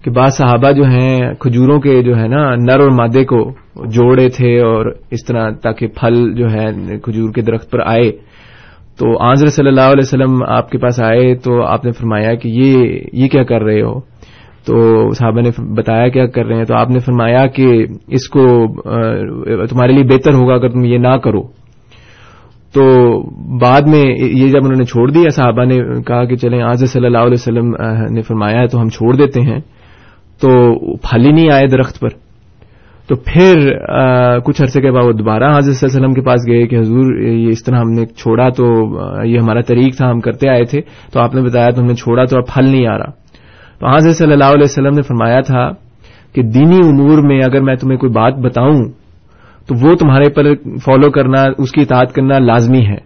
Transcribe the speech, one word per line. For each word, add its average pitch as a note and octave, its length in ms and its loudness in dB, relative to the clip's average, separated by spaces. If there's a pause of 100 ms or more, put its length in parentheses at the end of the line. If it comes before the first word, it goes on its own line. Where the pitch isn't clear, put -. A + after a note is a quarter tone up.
کہ B2+ 60 -4
بعض B2+ 240 0
صحابہ B2+ 360 0
جو C#3+ 120 2
ہیں B2+ 360 0 (220)
کھجوروں C3 400 0
کے C3 220 2
جو A#2+ 140 0
ہے A2 120 -2
نا C3+ 260 0
نر B2 260 2
اور C#3 100 4
مادے B2 340 0
کو B2 260 -2 (360)
جوڑے B2 420 2
تھے A#2+ 320 0
اور A2 320 -2 (180)
اس A#2 140 -10
طرح A2+ 260 -4
تاکہ A2+ 360 -6
پھل A#2 480 0
جو A#2+ 180 -2
ہے G#2 460 -6
کھجور A2 340 -6
کے A2+ 100 -4
درخت A2+ 280 -4
پر B2 100 -4
آئے۔ A2+ 320 0 (840)
تو A#2+ 320 -2
حضرت C#3 220 2
صلی C#3 160 0
اللہ C3+ 120 2
علیہ C3+ 220 4
وسلم C3 460 -2
آپ A#2 220 -4
کے B2+ 80 -6
پاس B2 220 -4
آئے B2 340 2
تو B2 280 -2
آپ A#2 220 -4
نے A#2+ 80 -2
فرمایا A2+ 420 -4
کہ A#2 140 -8
یہ، A#2+ 520 0 (120)
یہ C3 160 0
کیا C3+ 140 0
کر A#2 180 -2
رہے G#2+ 200 0
ہو؟ A2+ 380 -8 (400)
تو - 160 -4 (360)
صحابہ A2+ 300 -2
نے A#2 340 -4
بتایا A#2 340 -2
کیا C3 180 0
کر A#2+ 180 -4
رہے A2+ 120 -4
ہیں، A2+ 80 -2
تو A2+ 100 -4
آپ A#2 160 -2
نے B2+ 80 0
فرمایا B2 480 0
کہ B2+ 380 2 (220)
اس B2+ 220 -6
کو، B2 360 2 (240)
آ، A#2 120 -4 (640)
تمہارے B2+ 280 0
لیے C#3 120 4
بہتر C3+ 300 2
ہوگا B2+ 200 2
اگر B2 140 0
تم B2 160 -2
یہ A#2+ 140 0
نہ B2 180 2
کرو۔ G#2+ 260 -2 (1300)
تو C#3 120 2 (720)
بعد B2 220 4
میں D3 240 2 (200)
یہ C3 240 2
جب C#3 100 2
انہوں C3 200 0
نے B2 60 0
چھوڑ B2 260 0
دیا، E3 200 2
صحابہ B2 340 0
نے B2 380 -2
کہا A#2+ 220 -2
کہ B2 120 -4
چلیں، B2 340 -2
حضرت B2 180 0
صلی B2 180 -2
اللہ A#2+ 120 2
علیہ B2 140 2
وسلم، A#2+ 460 -2
آ، A2 140 -6 (180)
نے A2+ 120 -4
فرمایا A2 380 -2
ہے B2 60 2
تو A#2+ 140 -2
ہم A2+ 80 0
چھوڑ A#2+ 280 0
دیتے C3 240 0
ہیں، B2 180 -2 (840)
تو B2 340 4 (220)
پھل A#2 300 0
ہی D3 60 4
نہیں D#3+ 200 4
آئے C#3 140 2
درخت B2+ 340 -2
پر۔ C3 80 -4 (1000)
تو C#3 80 0
پھر، D#3+ 600 2 (120)
آ، B2 500 0
کچھ C#3+ 240 -2
عرصے C3 180 0
کے C3 100 0
بعد B2 140 2
وہ A#2+ 80 2
دوبارہ A2+ 460 0
حضرت C#3 180 0
صلی C3+ 100 -2
اللہ C3 100 -2
علیہ C3 100 2
وسلم C3 80 0
کے C3 60 0
پاس B2 280 0
گئے A#2 180 2
کہ A#2 120 -2
حضور، A#2+ 420 0
یہ A#2 280 -2
اس A2+ 160 -4
طرح B2 120 -2
ہم A2+ 140 0
نے A2+ 160 -2
چھوڑا A#2 420 -2
تو، A#2 500 0
آ، F#2+ 240 -10
یہ A#2 160 0
ہمارا A2+ 220 0
طریق B2 360 0
تھا، B2+ 140 0
ہم A#2+ 100 -2
کرتے C3+ 280 -4
آئے A#2+ 160 2
تھے، C#3+ 160 -4 (320)
تو A#2+ 80 -2
آپ A#2+ 140 -2
نے C3 80 0
بتایا A#2+ 280 0
تو B2 100 -2
ہم A#2+ 60 2
نے A#2+ 80 0
چھوڑا A#2+ 300 0
تو C3 120 -2
اب - 180 -4
پھل C3+ 160 2
نہیں B2+ 160 0
آ G#2 120 -4
رہا۔ - 300 -14 (520)
تو C3 160 0
حضرت D#3+ 200 2
صلی D#3 160 2
اللہ C#3+ 120 4
علیہ C#3+ 200 4
وسلم C#3 320 0
نے D3 60 0
فرمایا A#2+ 380 0
تھا B2+ 300 -2 (600)
کہ B2+ 100 -2
دینی C3+ 340 4
امور D3+ 420 4
میں C#3 260 2
اگر C3 160 0
میں C3+ 160 0
تمہیں C3 220 -4
کوئی C3 140 -2
بات A2+ 220 0
بتاؤں B2+ 500 0 (840)
تو A#2+ 200 0
وہ F3 80 6
تمہارے C#3+ 360 2
پر D3 240 0 (240)
فالو C3+ 320 4
کرنا، C3+ 340 0 (140)
اس C3 140 -4
کی D#3 80 0
اطاعت B2+ 340 0
کرنا C3+ 240 0
لازمی A#2+ 480 2
ہے G2+ 200 -2